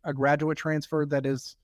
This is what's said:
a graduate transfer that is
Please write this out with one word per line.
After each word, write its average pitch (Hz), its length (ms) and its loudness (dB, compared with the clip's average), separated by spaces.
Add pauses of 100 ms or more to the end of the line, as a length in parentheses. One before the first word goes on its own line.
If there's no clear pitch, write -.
a 156 100 -4
graduate 147 460 2
transfer 151 480 -2
that 139 200 0
is 135 380 -4